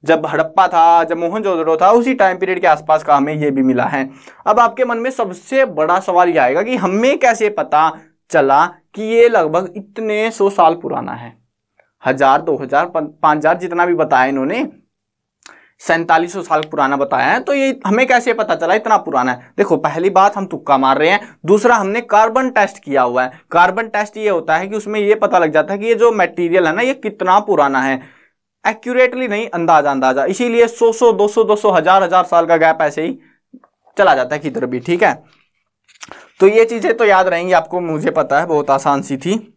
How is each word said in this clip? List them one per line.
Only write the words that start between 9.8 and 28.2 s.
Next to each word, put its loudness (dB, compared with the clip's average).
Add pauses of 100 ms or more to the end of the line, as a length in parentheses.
सौ -2
साल 2
पुराना -8
है, -16 (680)
हजार, 2
दो -2
हजार, -2
पन-, -6 (140)
पाँच 2
हजार, 0
जितना -2
भी 0
बताया 0
इन्होंने, -4 (1160)
सैंतालीस -2
सौ -10
साल -2
पुराना -2
बताया -2
है, 0
तो -4
ये -2
हमें 0
कैसे 0
पता -2
चला -2
इतना 0
पुराना -2
है? -12
देखो, 0
पहली -2
बात 2
हम -6
तुक्का -2
मार 2
रहे 2
हैं, -2 (100)
दूसरा 4
हमने -2
कार्बन 0
टेस्ट -2
किया -2
हुआ 0
है। -12 (100)
कार्बन 0
टेस्ट -6
ये -4
होता -2
है -4
कि -8
उसमें -6
ये 2
पता 0
लग 0
जाता 0
है -6
कि -6
ये 2
जो 2
मटेरियल 0
है 0
ना, -2
ये -2
कितना 0
पुराना 0
है, -4 (640)